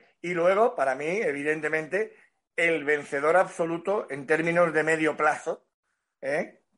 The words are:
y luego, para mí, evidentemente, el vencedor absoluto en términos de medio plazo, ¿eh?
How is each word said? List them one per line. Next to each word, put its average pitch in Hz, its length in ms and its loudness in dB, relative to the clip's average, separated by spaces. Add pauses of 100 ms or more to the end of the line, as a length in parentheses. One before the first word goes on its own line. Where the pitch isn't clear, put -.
(200)
y 175 120 -6
luego, 190 420 4
para 135 200 0
mí, 143 120 -6
evidentemente, 156 1080 -2 (400)
el 165 280 2
vencedor 147 520 2
absoluto 175 720 0
en 139 160 -10
términos 165 460 2
de 156 120 0
medio 156 320 0
plazo, 151 500 -2 (540)
¿eh? - 420 -6 (160)